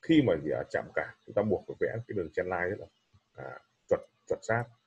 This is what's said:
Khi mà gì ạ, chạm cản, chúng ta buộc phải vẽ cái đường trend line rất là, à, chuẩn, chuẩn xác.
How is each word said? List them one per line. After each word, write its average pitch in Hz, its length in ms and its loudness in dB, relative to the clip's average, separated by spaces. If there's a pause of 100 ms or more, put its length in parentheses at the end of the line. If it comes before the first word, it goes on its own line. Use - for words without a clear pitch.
Khi 160 200 6
mà 95 140 4
gì 73 140 -4
ạ, 64 200 -2
chạm - 140 -2 (100)
cản, - 200 -4 (120)
chúng - 80 -16
ta 104 80 2
buộc 104 240 0
phải - 140 -10
vẽ - 160 0 (120)
cái 110 80 -6
đường 82 160 -4
trend 90 160 -4
line 90 200 0
rất 101 100 -2
là, 82 80 -14 (580)
à, 65 140 -12 (300)
chuẩn, - 120 2 (280)
chuẩn - 140 -4
xác. 117 220 0 (220)